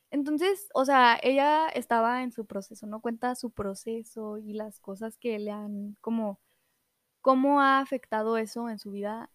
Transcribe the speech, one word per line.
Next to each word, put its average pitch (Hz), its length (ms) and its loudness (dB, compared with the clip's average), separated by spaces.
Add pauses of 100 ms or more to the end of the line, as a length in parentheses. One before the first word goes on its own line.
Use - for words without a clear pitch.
(120)
Entonces, 302 640 0
o 262 100 2
sea, 254 380 6
ella 294 460 4
estaba 240 540 0
en 247 100 -6
su 220 140 -10
proceso, 208 400 -10
¿no? 214 140 -10
Cuenta 240 360 -4
su 233 160 -8
proceso 214 880 -8
y 214 160 -10
las 214 260 -10
cosas 208 380 -10
que 226 200 -4
le 208 140 -6
han, 208 480 -8
como, 220 400 -4 (800)
cómo 269 400 6
ha 269 200 6
afectado 226 580 -2
eso 233 300 -6
en 220 120 -8
su 208 120 -14
vida 208 420 -8